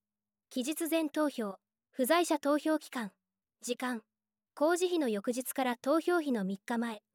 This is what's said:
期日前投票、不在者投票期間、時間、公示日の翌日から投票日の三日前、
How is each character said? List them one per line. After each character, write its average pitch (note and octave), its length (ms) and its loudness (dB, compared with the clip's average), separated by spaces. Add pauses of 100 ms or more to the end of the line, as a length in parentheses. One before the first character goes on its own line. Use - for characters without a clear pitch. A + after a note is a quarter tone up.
(500)
期 B3+ 140 -4
日 D#4 260 -4
前 D#4+ 200 0
投 D4+ 200 0
票、 G3+ 280 -6 (340)
不 C4 140 0
在 E4 200 4
者 D#4 140 0
投 C#4+ 180 2
票 D#4 220 2
期 - 100 -12
間、 A3 220 -8 (500)
時 A#3 160 -4
間、 B3 260 -6 (520)
公 E4 220 4
示 F4+ 100 0
日 F4 120 0
の C4+ 100 2
翌 G#3 220 -2
日 B3 220 -4
か C4+ 100 -2
ら B3 140 -2
投 D4+ 220 2
票 F4 220 2
日 D4 100 -2
の G#3+ 140 0
三 G3 180 -4
日 A#3+ 140 -2
前、 A3+ 240 -4 (140)